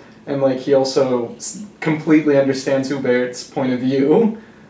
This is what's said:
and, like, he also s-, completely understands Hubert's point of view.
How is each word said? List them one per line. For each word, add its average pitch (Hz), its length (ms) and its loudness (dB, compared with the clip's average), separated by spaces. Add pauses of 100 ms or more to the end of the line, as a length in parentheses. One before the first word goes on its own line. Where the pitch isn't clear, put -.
(260)
and, 139 160 -4
like, 131 180 2
he 143 140 0
also 127 640 0
s-, - 260 -12 (180)
completely 151 580 2
understands 135 500 0
Hubert's 123 560 -2
point 127 300 -4
of 120 60 -4
view. 143 580 2 (320)